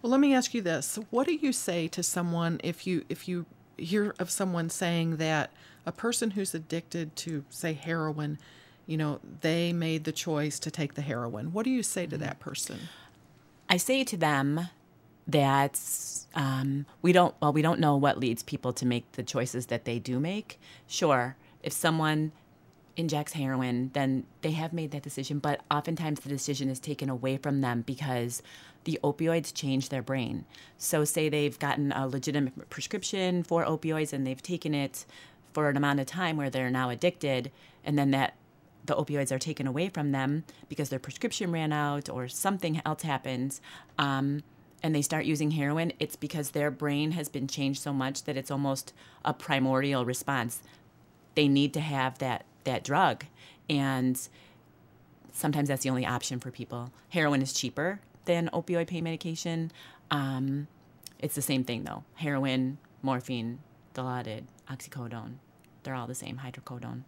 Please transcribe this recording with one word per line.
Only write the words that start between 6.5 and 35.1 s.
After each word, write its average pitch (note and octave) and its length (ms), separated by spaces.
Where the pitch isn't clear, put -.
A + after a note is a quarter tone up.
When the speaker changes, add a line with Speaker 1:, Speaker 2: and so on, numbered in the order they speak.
Speaker 1:
addicted E3 640
to, D3+ 320
say, E3 220
heroin, D3+ 680
you D#3+ 120
know, D3+ 240
they E3+ 320
made D#3+ 320
the D#3+ 80
choice D3+ 480
to D#3+ 100
take D3 260
the D3 60
heroin? B2 520
What A3 100
do C4 60
you B3+ 120
say F3+ 260
to D3+ 100
Speaker 2:
Mm-hmm. D3 80
Speaker 1:
that - 160
person? - 380
Speaker 2:
I F3+ 80
say C4 260
to A3+ 140
them D3+ 500
that, C#3 540
um, C#3 500
we F3 120
don't, F3 280
well, D3 120
we D3+ 80
don't D#3+ 180
know D3 160
what C#3 240
leads A#2+ 240
people B2+ 300
to - 120
make B2 280
the B2 100
choices B2 440
that A#2 180
they A#2+ 120
do B2 220
make. F#3+ 400
Sure, C3+ 500
if D3+ 80
someone D#3 640
injects D3 360
heroin, C3 600
then C3+ 320
they D#3 100
have D#3+ 220
made D#3+ 180
that D3 120
decision, C#3+ 360
but C#3+ 220
oftentimes D#3 480
the - 80
decision C#3 420
is C3 100
taken C#3 300
away C3 280
from C#3 240
them A#2+ 220
because B2 600
the D#3+ 200
opioids D#3+ 500
change C3+ 360
their C3 120
brain. C3 420
So D3+ 280
say D#3 240
they've D3 300
gotten C#3+ 320
a C3+ 160
legitimate C3+ 640
prescription F#3 720
for E3 200
opioids D#3 480
and C3+ 140
they've C3 160
taken E3 320
it C#3 320